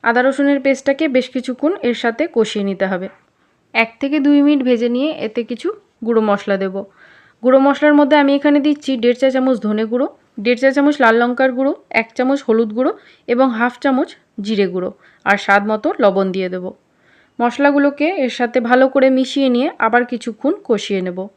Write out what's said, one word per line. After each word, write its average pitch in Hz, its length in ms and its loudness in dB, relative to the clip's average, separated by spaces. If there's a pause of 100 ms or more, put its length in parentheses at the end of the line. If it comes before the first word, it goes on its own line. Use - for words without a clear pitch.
আদা 233 200 2
রসুনের 277 380 0
পেস্টটাকে 277 460 0
বেশ 254 220 0
কিছুক্ষণ 262 420 -4 (100)
এর 240 140 -2
সাথে 233 280 -4 (100)
কষিয়ে 208 320 -2
নিতে 190 220 -4
হবে। 190 200 -6 (680)
এক 226 240 -2
থেকে 277 220 -2
দুই 285 220 4
মিনিট 285 220 4
ভেজে 240 260 0
নিয়ে 254 200 -2 (100)
এতে 220 240 -6
কিছু 240 240 -8 (360)
গুঁড়ো 226 180 0
মশলা 202 360 0
দেব। 190 180 -4 (680)
গুঁড়ো 254 160 6
মশলার 277 360 4
মধ্যে 285 220 4
আমি 277 180 4
এখানে 294 240 2
দিচ্ছি 294 380 -2
দেড় 240 220 0
চা 269 120 2
চামচ 262 300 0
ধনে 214 240 -2
গুঁড়ো, 247 220 -2 (300)
দেড় 233 240 -2
চা 269 100 4
চামচ 285 280 2
লাল 226 200 4
লঙ্কার 247 320 0
গুঁড়ো, 269 220 -2 (180)
এক 226 220 -2
চামচ 262 300 -2
হলুদ 220 300 0
গুঁড়ো 254 180 -2 (360)
এবং 247 240 2
হাফ 240 280 -2
চামচ 269 300 0 (320)
জিরে 202 260 -2
গুঁড়ো, 180 220 -6 (360)
আর 202 120 2
স্বাদ 202 300 2
মতো 214 200 -2 (120)
লবণ 196 320 2
দিয়ে 185 180 -6
দেব। 180 160 -8 (720)
মশলাগুলোকে 285 680 0 (100)
এর 254 200 -2
সাথে 240 220 -2
ভালো 247 280 4
করে 262 220 2
মিশিয়ে 262 400 0
নিয়ে 247 180 0 (120)
আবার 226 260 2
কিছুক্ষণ 240 480 -6 (100)
কষিয়ে 202 380 -2
নেব। 180 180 -8 (180)